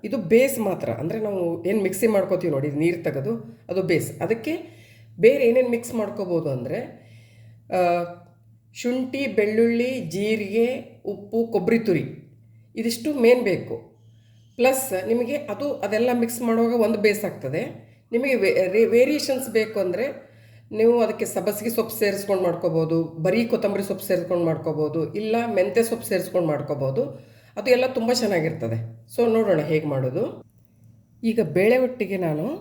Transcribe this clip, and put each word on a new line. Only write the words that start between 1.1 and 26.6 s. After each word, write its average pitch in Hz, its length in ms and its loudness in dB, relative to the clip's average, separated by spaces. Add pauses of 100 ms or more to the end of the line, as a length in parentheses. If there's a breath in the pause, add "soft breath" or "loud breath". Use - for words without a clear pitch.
ನಾವು 180 460 -2
ಏನು 202 160 2
ಮಿಕ್ಸಿ 196 260 2
ಮಾಡ್ಕೋತೀವಿ 185 440 2
ನೋಡಿ, 139 160 0
ಇದು 143 100 -4
ನೀರು 170 260 0
ತೆಗೆದು 208 680 -6
ಅದು 185 140 -2
ಬೇಸ್. - 380 0
ಅದಕ್ಕೆ 226 360 -2 (640 loud breath)
ಬೇರೆ 254 280 6
ಏನೇನು 247 220 4
ಮಿಕ್ಸ್ 233 240 -4
ಮಾಡ್ಕೋಬೋದು 185 560 -2
ಅಂದ್ರೆ, 131 300 -4 (920 loud breath)
ಆ, 175 300 2 (720)
ಶುಂಠಿ, 262 540 -4
ಬೆಳ್ಳುಳ್ಳಿ, 233 720 2
ಜೀರಿಗೆ, 208 760 -2 (300)
ಉಪ್ಪು, 226 460 -4
ಕೊಬ್ಬರಿ 214 280 2
ತುರಿ, 160 240 0 (720 soft breath)
ಇದಿಷ್ಟು 233 380 -4
ಮೇನ್ 247 300 6
ಬೇಕು. - 320 -2 (800 soft breath)
ಪ್ಲಸ್ 240 520 0
ನಿಮಗೆ 226 280 0
ಅದು, 254 380 -4
ಅದೆಲ್ಲ 214 400 0
ಮಿಕ್ಸ್ 233 280 -2
ಮಾಡುವಾಗ 233 320 2
ಒಂದು 226 260 2
ಬೇಸ್ 202 260 2
ಆಗ್ತದೆ. 160 400 -4 (460 loud breath)
ನಿಮಗೆ 254 240 2
ವೇ-, 190 360 2
ರೇ-, 220 140 4
ವೇರಿಯೇಷನ್ಸ್ 262 640 2
ಬೇಕು 214 300 -2
ಅಂದ್ರೆ 190 520 -4 (420 loud breath)
ನೀವು 233 280 4
ಅದಕ್ಕೆ 220 240 0
ಸಬ್ಬಸಿಗೆ 208 440 -4
ಸೊಪ್ಪು 226 260 -4
ಸೇರಿಸ್ಕೊಂಡು 196 480 0
ಮಾಡ್ಕೋಬೋದು, 165 600 0
ಬರೀ 185 420 0
ಕೊತ್ತಂಬರಿ 202 380 0
ಸೊಪ್ಪು - 220 -6
ಸೇರಿಸ್ಕೊಂಡು 175 400 0
ಮಾಡ್ಕೋಬೋದು, 156 680 -2
ಇಲ್ಲ 214 220 -2 (180)
ಮೆಂತ್ಯ 196 300 2
ಸೊಪ್ಪು - 240 -4
ಸೇರಿಸ್ಕೊಂಡು 180 400 0
ಮಾಡ್ಕೋಬೋದು. 139 560 -2 (540 loud breath)